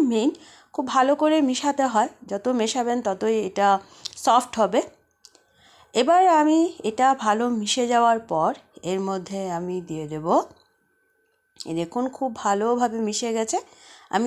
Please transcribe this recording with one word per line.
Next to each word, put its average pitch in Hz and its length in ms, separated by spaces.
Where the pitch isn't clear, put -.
মেইন, 233 200
খুব 285 100
ভালো 269 180
করে 311 140
মিশাতে 277 440
হয়, 226 160
যত 202 180
মেশাবেন 240 580
ততই 214 300
এটা 202 200
সফট 240 360
হবে। 202 200
এবার 320 280
আমি 302 180
এটা 254 160
ভালো 220 200
মিশে 208 320
যাওয়ার 233 260
পর 165 200
এর 185 180
মধ্যে 190 400
আমি 180 180
দিয়ে 156 240
দেব, 156 140
এই 165 120
দেখুন 202 240
খুব 262 140
ভালোভাবে 226 540
মিশে 226 300
গেছে। 226 200
আমি 233 100